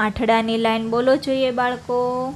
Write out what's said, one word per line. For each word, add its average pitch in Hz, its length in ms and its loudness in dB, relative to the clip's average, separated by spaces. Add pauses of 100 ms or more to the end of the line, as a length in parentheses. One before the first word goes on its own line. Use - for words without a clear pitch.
આઠડાની 226 600 0
લાઈન 226 260 0
બોલો 247 240 2 (120)
જોઈએ 262 240 0 (100)
બાળકો. 247 400 -2 (360)